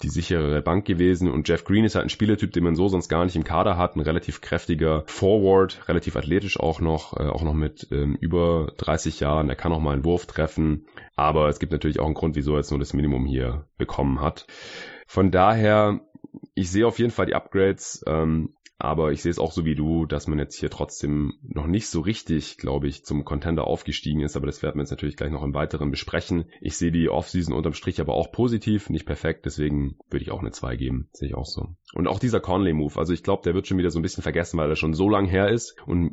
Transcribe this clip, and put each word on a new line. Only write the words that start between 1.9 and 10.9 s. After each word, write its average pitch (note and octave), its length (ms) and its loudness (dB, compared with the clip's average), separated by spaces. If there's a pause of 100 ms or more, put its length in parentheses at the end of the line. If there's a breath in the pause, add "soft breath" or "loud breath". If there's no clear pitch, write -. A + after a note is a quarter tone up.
halt F#2 120 0
ein - 20 -4
Spielertyp, G#2 460 0
den E2+ 100 2
man E2+ 100 2
so F2+ 140 2
sonst F#2 220 0
gar E2+ 160 2
nicht F2 100 -4
im D#2+ 80 0
Kader F2+ 320 0
hat. F2 180 0
Ein - 60 -2
relativ D#2 400 -2
kräftiger D#2+ 680 0
Forward, F#2+ 840 4
relativ - 260 0
athletisch F#2+ 420 0
auch D#2+ 220 -2
noch, D#2+ 400 -2
äh, - 40 0
auch D2 180 -2
noch D#2 100 0
mit, D2+ 380 -2
ähm, C#2+ 280 0
über E2+ 600 2
dreißig D#2+ 420 -2
Jahren. D2 300 2
Er B1+ 60 -2
kann F2 160 -2
auch D#2+ 80 0
mal D2+ 120 0
einen C#2 140 0
Wurf F2 180 2
treffen. D#2 640 0 (300 loud breath)